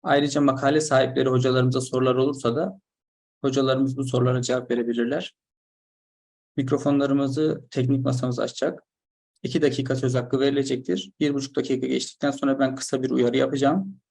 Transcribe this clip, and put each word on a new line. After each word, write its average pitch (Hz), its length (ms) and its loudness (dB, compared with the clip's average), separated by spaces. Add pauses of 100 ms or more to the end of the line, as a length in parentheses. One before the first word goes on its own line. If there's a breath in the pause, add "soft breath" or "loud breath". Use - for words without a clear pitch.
Ayrıca 147 380 2
makale 139 400 2
sahipleri 131 480 2
hocalarımıza 127 520 2
sorular 127 340 0
olursa 131 420 0
da 185 240 -4 (640)
hocalarımız 131 520 2
bu 135 80 -4
sorulara 127 380 2
cevap 127 280 -2
verebilirler. 120 640 -2 (1200)
Mikrofonlarımızı 139 1120 0
teknik 131 340 0
masamız 127 340 -2
açacak. 120 440 -4 (600)
İki 139 200 -2
dakika 135 340 0
söz 127 180 -2
hakkı 127 260 -2
verilecektir. 139 800 -2
Bir 143 140 0
buçuk 135 220 -6
dakika 131 300 -2
geçtikten 131 440 -4
sonra 139 280 -2
ben 131 180 0
kısa 131 260 -4
bir 127 80 -2
uyarı 123 260 0
yapacağım. 139 640 0 (100)